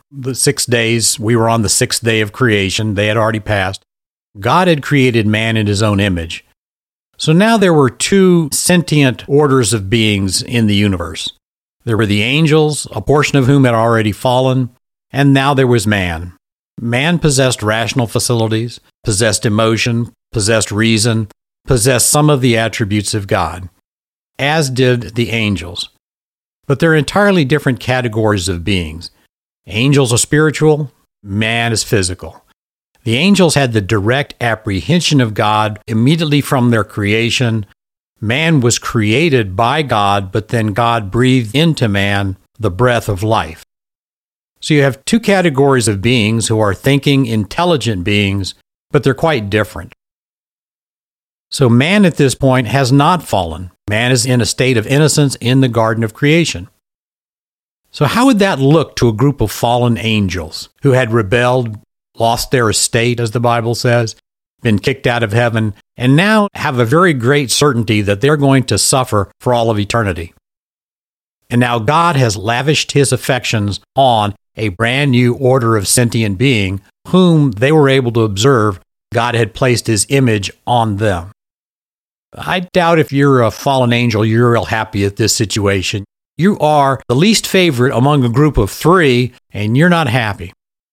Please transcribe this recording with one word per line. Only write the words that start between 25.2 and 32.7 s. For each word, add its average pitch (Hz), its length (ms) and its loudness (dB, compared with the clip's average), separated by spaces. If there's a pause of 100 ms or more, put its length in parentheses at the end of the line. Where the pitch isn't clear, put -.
angels. 98 600 -4 (800)
But 139 120 -2
they're 165 160 2
entirely 185 500 2
different 139 340 -2
categories 110 720 -2
of 85 160 -6
beings. 85 460 -4 (560)
Angels 131 440 0
are 120 60 0
spiritual, 151 720 0 (320)
man 110 480 -2
is 104 120 -2
physical. 90 600 -4 (600)